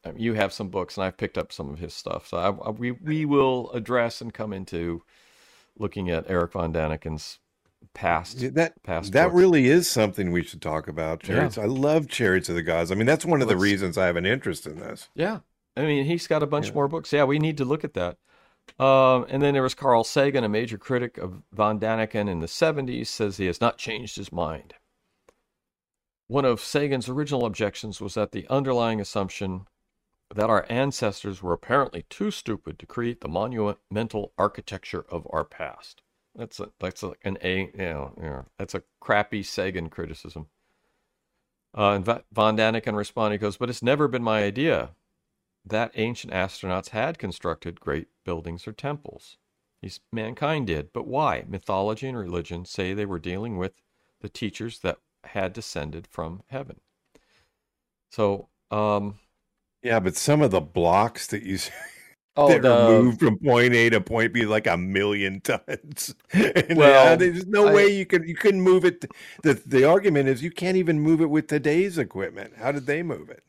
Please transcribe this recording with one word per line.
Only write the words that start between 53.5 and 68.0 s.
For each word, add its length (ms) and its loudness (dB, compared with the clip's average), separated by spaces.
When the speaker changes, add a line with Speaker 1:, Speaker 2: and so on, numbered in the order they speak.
Speaker 1:
with 240 -8
the 100 -14
teachers 500 -10
that 180 -4
had 280 -4
descended 540 -10
from 420 -10
heaven." 320 -14
So, 360 0
um, 480 0
Speaker 2:
Yeah, 180 2
but 160 -2
some 260 4
of 80 4
the 100 4
blocks 680 2
that 140 -6
you 120 -6
s-, 160 -8
<laughs> 300 -14
Speaker 1:
Oh, 220 6
Speaker 2:
that 60 0
are 100 8
Speaker 1:
the 20 8
Speaker 2:
moved 440 6
from 180 4
point 360 4
A 160 6
to 100 4
point 320 0
B, 140 -2
like, 200 0
a 100 2
million 640 -2
tons. 840 -6
<laughs> 100 -14
And, 500 4
Speaker 1:
Well, 20 10
Speaker 2:
yeah, 320 12
there's 300 2
no 200 6
Speaker 1:
I 20 8
Speaker 2:
way 200 8
you 180 0